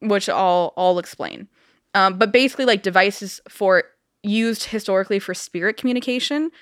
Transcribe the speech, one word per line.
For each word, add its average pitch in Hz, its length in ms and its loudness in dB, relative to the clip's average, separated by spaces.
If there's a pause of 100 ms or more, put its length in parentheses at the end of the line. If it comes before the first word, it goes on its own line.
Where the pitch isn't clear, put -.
which 202 280 -2
I'll, 175 480 0
I'll 180 200 2
explain. - 500 -10 (460)
Um, 190 240 2
but 202 140 2
basically, 262 340 2
like, 214 160 2
devices 190 680 0
for, 185 360 2 (400)
used 220 420 -2
historically 196 540 -2
for 185 160 -10
spirit 196 420 -6
communication 254 720 -4 (120)